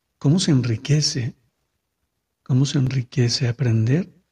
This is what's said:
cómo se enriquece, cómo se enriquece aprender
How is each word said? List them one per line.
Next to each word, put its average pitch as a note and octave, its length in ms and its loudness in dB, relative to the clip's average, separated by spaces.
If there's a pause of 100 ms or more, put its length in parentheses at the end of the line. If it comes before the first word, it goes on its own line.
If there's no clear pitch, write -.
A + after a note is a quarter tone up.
(200)
cómo D3+ 200 2
se F#3 120 0
enriquece, B2+ 840 0 (1080)
cómo C3 240 0
se D3 100 -4
enriquece B2+ 720 -2
aprender A#2+ 640 0 (180)